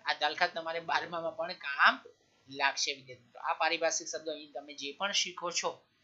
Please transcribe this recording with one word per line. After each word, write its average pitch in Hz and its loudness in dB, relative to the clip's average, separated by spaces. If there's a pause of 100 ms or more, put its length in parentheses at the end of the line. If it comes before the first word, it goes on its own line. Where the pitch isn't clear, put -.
આ 151 2
દાલખાત 151 2
તમારે 165 -4
બારમામાં 165 -2
પણ 175 -2
કામ 175 4 (460)
લાગશે 139 0
વિદ્યાર્થી 131 -14
મિત્રો. - -20
આ 160 0
પારિભાષિક 160 2
શબ્દો 156 -6
અહીં 147 -12
તમે 147 -12
જે 139 -8
પણ 196 -2
શીખો 175 -2
છો 170 -2 (200)